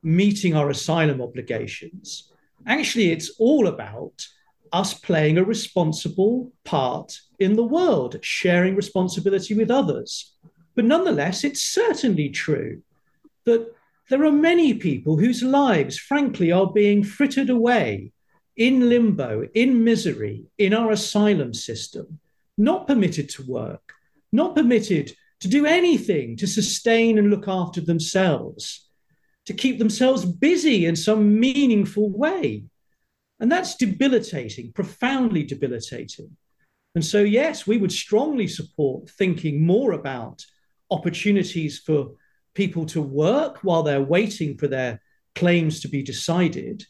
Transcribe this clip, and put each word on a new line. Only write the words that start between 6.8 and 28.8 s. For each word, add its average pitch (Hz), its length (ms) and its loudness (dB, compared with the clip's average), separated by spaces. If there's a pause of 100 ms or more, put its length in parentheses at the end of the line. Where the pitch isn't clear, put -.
in 196 180 2
the 233 80 2
world, 233 560 0
sharing 180 560 0
responsibility 190 760 -2
with 220 160 2
others. - 640 -2 (400)
But 233 100 0
nonetheless, 226 600 0
it's 285 180 -4
certainly 240 680 0
true - 540 -6 (640)
that 233 280 0 (340)
there 277 160 2
are 302 80 4
many 320 400 4
people - 460 -2
whose 240 240 0
lives, 254 560 2
frankly, 269 520 0
are 185 220 2
being 208 320 4
frittered 269 460 -2
away 226 600 0 (460)
in 247 320 4
limbo, 151 680 2
in 240 300 4
misery, 120 600 -2 (120)
in 196 160 2
our 220 200 2
asylum 202 600 0
system, - 680 -12 (360)
not 330 300 2
permitted 185 420 0
to - 180 -16
work, 123 460 -8 (400)
not 339 240 2
permitted 220 560 2 (280)
to 190 80 -6
do 285 180 4
anything 208 720 2
to 202 80 -4
sustain 226 720 2
and 208 100 4
look 202 180 0
after 180 360 -4
themselves, 165 1040 -2 (560)